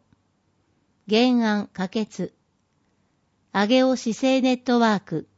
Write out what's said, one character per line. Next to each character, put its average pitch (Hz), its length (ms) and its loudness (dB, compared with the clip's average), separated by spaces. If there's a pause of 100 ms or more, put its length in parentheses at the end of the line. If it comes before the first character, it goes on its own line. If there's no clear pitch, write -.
(1080)
原 240 360 2
案 208 300 -2
可 185 140 -6
決。 - 460 -8 (1160)
上 214 320 2
尾 262 120 2
市 233 160 -6
政 262 320 0
ネ 262 100 2
ッ 247 80 -4
ト 240 180 0
ワ 226 160 2
ー 180 40 -2
ク。 - 280 -10 (100)